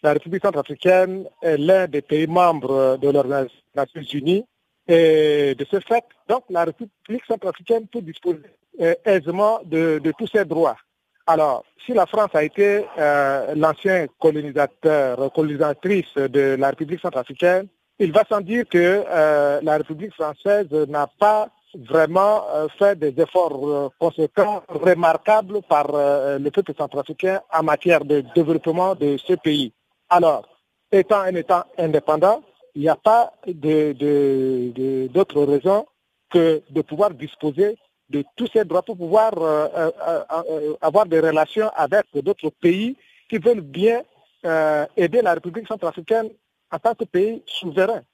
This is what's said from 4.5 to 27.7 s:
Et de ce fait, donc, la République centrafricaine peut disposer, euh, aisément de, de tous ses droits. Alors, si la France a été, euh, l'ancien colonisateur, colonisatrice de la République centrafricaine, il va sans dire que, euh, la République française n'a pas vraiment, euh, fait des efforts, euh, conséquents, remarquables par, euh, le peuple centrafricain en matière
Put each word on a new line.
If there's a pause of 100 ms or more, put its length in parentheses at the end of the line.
Et
de
ce
fait, (220)
donc,
la
République
centrafricaine
peut
disposer, (300)
euh, (100)
aisément
de,
de
tous
ses
droits. (480)
Alors, (200)
si
la
France
a
été, (140)
euh,
l'ancien (120)
colonisateur,
colonisatrice
de
la
République
centrafricaine, (320)
il
va
sans
dire
que,
euh,
la
République
française (180)
n'a (100)
pas (400)
vraiment, (100)
euh, (100)
fait
des
efforts,
euh, (100)
conséquents,
remarquables
par,
euh,
le
peuple
centrafricain (120)
en
matière